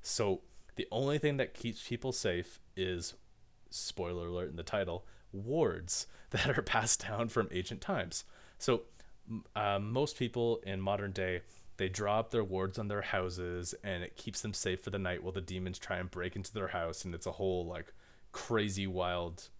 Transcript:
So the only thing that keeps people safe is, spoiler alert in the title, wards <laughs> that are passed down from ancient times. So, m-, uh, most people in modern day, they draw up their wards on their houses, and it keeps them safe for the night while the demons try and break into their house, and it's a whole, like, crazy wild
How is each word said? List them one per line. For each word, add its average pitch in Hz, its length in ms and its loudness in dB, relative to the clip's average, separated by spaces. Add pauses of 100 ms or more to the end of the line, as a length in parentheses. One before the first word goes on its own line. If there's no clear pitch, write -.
So 101 400 2 (340)
the - 160 -4
only 139 280 4
thing 147 180 4
that - 160 2
keeps - 340 -4
people 123 240 0
safe 90 480 2 (160)
is, 92 380 0 (560)
spoiler 87 580 -2
alert 87 220 0
in 76 60 -8
the - 80 -4
title, 92 420 0 (260)
wards 98 760 2 (100)
<laughs> - 140 -18
that 123 260 4
are - 40 4
passed - 460 4
down 110 220 0
from 107 220 2
ancient 92 300 -2
times. 104 440 -2 (320)
So, - 260 4 (460)
m-, 113 160 -6 (100)
uh, 101 240 4
most 120 380 2
people 117 480 2
in 98 160 -2
modern 101 300 0
day, 92 300 0 (360)
they 95 100 2
draw 104 320 2
up 113 120 -2
their 117 120 4
wards 95 340 0
on 104 120 -2
their 101 120 0
houses, 90 720 -2 (100)
and 90 200 -2
it - 140 -10
keeps - 240 -4
them 107 120 -2
safe 92 280 2
for - 80 -6
the 98 100 -2
night 90 240 -2
while 92 80 -2
the 95 80 -2
demons 90 400 -4
try - 180 -2
and 90 140 -4
break 90 240 -4
into - 180 -6
their 98 140 -2
house, 82 380 -2
and 87 100 -4
it's 82 100 -6
a 95 60 -2
whole, 92 340 2
like, 85 280 -8 (380)
crazy 104 540 2
wild 90 640 0 (100)